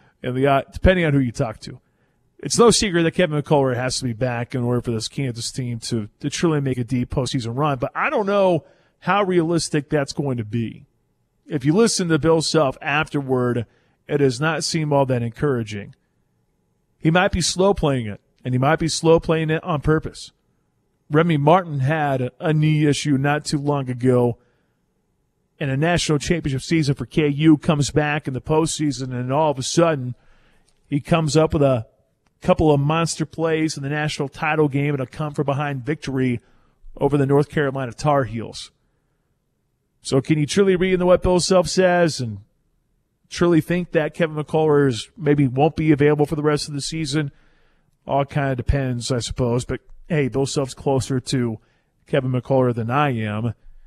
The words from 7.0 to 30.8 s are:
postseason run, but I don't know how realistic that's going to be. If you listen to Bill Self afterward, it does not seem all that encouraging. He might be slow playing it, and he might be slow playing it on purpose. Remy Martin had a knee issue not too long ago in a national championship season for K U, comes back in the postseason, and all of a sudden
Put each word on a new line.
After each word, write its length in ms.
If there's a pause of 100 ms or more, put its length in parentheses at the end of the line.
postseason 460
run, 220
but 160
I 160
don't 160
know 380 (360)
how 220
realistic 680
that's 240
going 260
to 60
be. 400 (640)
If 180
you 80
listen 360
to 100
Bill 240
Self 400
afterward, 800 (440)
it 100
does 220
not 240
seem 280
all 140
that 160
encouraging. 720 (1040)
He 120
might 200
be 100
slow 340
playing 320
it, 140 (240)
and 100
he 40
might 220
be 80
slow 320
playing 300
it 120
on 200
purpose. 500 (760)
Remy 260
Martin 420
had 520 (100)
a 120
knee 340
issue 320
not 260
too 140
long 300
ago 500 (1200)
in 100
a 60
national 420
championship 440
season 340
for 100
K 220
U, 280
comes 360
back 340
in 80
the 60
postseason, 720
and 200
all 200
of 80
a 20
sudden 540 (720)